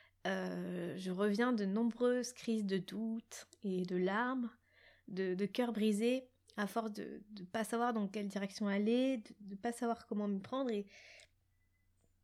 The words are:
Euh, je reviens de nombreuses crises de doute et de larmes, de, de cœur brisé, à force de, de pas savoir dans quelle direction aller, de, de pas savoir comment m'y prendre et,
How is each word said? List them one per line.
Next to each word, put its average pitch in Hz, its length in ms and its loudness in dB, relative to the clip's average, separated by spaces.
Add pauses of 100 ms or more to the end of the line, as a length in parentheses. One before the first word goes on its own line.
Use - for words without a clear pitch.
(260)
Euh, 180 720 -2
je 185 120 -4
reviens 208 440 2
de 208 100 2
nombreuses 233 680 2
crises 220 320 0
de 190 100 2
doute 220 720 -6 (160)
et 185 240 0
de 180 100 -2
larmes, 226 540 0 (580)
de, 185 240 0
de 196 140 0
cœur 240 260 0
brisé, 220 560 2 (300)
à 208 80 0
force 220 260 -2
de, 170 380 -10
de 202 140 -12
pas 220 180 -2
savoir 240 300 0
dans 208 160 0
quelle 202 180 -4
direction 196 400 -2
aller, 233 520 4
de, - 220 -14
de 202 140 -12
pas 233 160 -4
savoir 233 380 -2
comment 208 180 0
m'y 196 140 0
prendre 254 300 -2
et, 202 160 0 (1400)